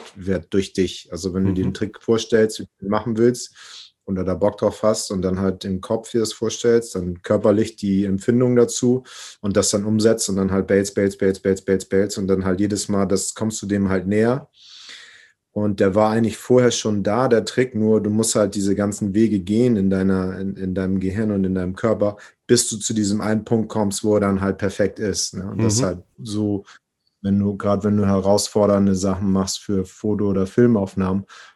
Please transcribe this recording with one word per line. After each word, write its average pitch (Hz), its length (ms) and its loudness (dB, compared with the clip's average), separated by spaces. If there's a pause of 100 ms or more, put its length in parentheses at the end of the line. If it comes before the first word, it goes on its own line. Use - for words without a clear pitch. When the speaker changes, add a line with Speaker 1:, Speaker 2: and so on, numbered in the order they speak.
(160)
Speaker 1:
wird 92 380 -4
durch 98 200 0
dich. - 380 -4
Also 87 220 -6
wenn 95 120 0
du 95 80 2
dir 92 120 0
einen 92 80 -2
Speaker 2:
Mhm. - 20 -10
Speaker 1:
Trick - 260 -8
vorstellst, 110 580 2
wie 98 60 -12
du - 60 -20 (100)
den 98 80 -8
machen 107 280 -2
willst - 760 -2 (120)
und 98 100 -4
da 92 200 -2
Bock 101 220 0
drauf 104 260 -2
hast 110 280 0
und 92 100 -4
dann 92 180 -2
halt 95 260 -2
im 92 160 -6
Kopf 113 300 -6
dir 117 100 0
das 107 120 -4
vorstellst, 117 600 0
dann 87 260 -6
körperlich 107 560 2
die 98 280 0
Empfindung 120 500 2
dazu 120 480 2 (380)
und 101 160 -2
das 98 140 2
dann 101 140 0
umsetzt 110 440 2
und 95 80 -2
dann 95 140 0
halt 95 160 0
bailst, 98 280 2
bailst, 101 240 0
bailst, 95 240 0
bailst, 95 220 0
bailst, 95 240 0
bailst 98 280 0
und 95 100 -4
dann 95 180 0
halt 92 140 0
jedes 104 300 -2
Mal, 98 160 0
das 95 300 -2
kommst 110 260 -4
du 101 60 -8
dem 98 220 0
halt 92 180 -2
näher. 117 420 0 (1040)
Und 104 280 0
der 98 140 2
war 110 160 4
eigentlich 113 260 0
vorher 123 340 4
schon 104 320 -2
da, 113 240 2
der 113 160 4
Trick, 123 320 -2
nur 107 260 2
du 104 80 -2
musst 110 260 0
halt 104 200 2
diese 98 180 0
ganzen 104 400 -2
Wege 110 260 2
gehen 110 360 2
in 95 140 2
deiner, 95 500 0
in, 98 160 -6
in 92 180 -6
deinem 95 280 -2
Gehirn 104 300 -2
und 98 120 0
in 92 120 0
deinem 92 200 -4
Körper, 104 400 0 (320)
bis 120 220 4
du 113 80 -6
zu 101 160 -6
diesem 107 260 0
einen 107 240 -2
Punkt 110 260 0
kommst, 101 360 -2
wo 107 100 2
er 101 60 2
dann 98 180 0
halt 98 180 -2
perfekt 98 420 -2
ist, 101 360 -4
ne? 95 160 -8
Und 101 100 -4
das 110 200 2
Speaker 2:
Mhm. - 20 0
Speaker 1:
halt 90 200 -4 (140)
so, 104 460 -4 (580)
wenn 98 180 0
du, 101 180 0
grad 101 260 0
wenn 104 140 2
du 104 100 2
herausfordernde 98 880 2
Sachen 95 360 -2
machst 95 280 -2
für 95 260 -4
Foto- 104 440 -4
oder 95 180 0
Filmaufnahmen, 98 800 0 (300)